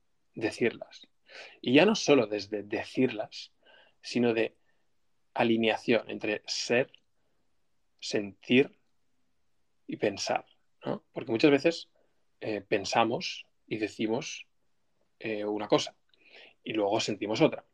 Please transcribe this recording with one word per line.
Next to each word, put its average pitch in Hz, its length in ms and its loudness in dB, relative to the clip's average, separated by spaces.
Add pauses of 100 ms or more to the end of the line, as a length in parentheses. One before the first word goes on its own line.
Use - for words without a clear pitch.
(340)
decirlas. - 720 -4 (560)
Y 123 120 2
ya 160 120 10
no 220 80 4
solo 135 320 4
desde 104 380 -6
decirlas, 107 880 -4 (500)
sino 120 320 0
de 113 200 0 (800)
alineación 113 760 2
entre 104 360 -4
ser, - 440 -2 (1120)
sentir 110 680 0 (1160)
y - 100 -8
pensar, 104 480 -2 (400)
¿no? - 180 -6 (100)
Porque 127 200 -6
muchas 127 180 4
veces, 143 380 0 (520)
eh, 104 200 -6
pensamos 113 840 -2 (200)
y 110 120 -6
decimos, 110 680 -6 (760)
eh, 107 240 -6
una 104 240 -4
cosa - 260 0 (680)
y 120 100 -10
luego 107 280 0
sentimos 107 400 -4
otra. - 320 2